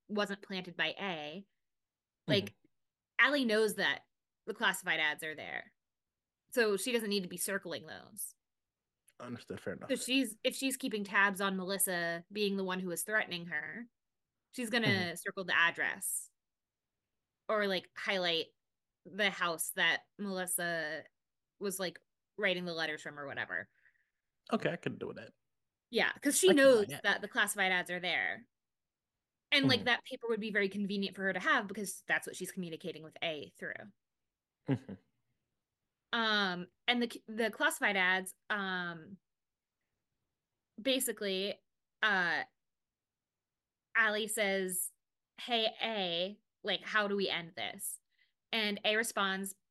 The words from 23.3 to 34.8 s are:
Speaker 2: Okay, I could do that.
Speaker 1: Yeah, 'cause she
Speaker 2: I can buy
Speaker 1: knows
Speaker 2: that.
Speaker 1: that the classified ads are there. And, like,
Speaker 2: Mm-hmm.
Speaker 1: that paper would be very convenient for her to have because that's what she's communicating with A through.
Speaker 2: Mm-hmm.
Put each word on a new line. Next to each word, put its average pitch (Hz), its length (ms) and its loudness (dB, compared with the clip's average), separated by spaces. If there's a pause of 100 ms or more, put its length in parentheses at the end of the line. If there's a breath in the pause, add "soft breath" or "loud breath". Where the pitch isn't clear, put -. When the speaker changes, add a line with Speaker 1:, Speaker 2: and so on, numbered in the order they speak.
Speaker 2:
Okay, 160 200 2
I 170 60 -4
could 120 220 -6
do 92 140 -8
that. - 180 -16 (600)
Speaker 1:
Yeah, 202 200 2 (100)
'cause 277 160 2
she 370 140 8
Speaker 2:
I - 40 12
can 277 160 10
buy 214 120 8
Speaker 1:
knows 196 40 -6
Speaker 2:
that. - 160 -8
Speaker 1:
that 202 180 0
the 208 60 -8
classified 202 440 0
ads 180 200 -2
are 180 80 -4
there. 151 460 -2 (1080)
And, 277 160 4
like, 240 180 4
Speaker 2:
Mm-hmm. - 0 -
Speaker 1:
that - 200 2
paper 247 240 -10
would 226 100 0
be 214 120 -4
very 202 180 2
convenient 196 460 -2
for 196 80 -8
her 190 100 2
to 190 60 -2
have 247 280 2
because 202 400 -8
that's 160 200 0
what - 80 -8
she's 180 160 -8
communicating 160 520 -8
with 156 200 -16
A 160 340 -6
through. - 160 -8 (960)
Speaker 2:
Mm-hmm. 123 240 0 (1160)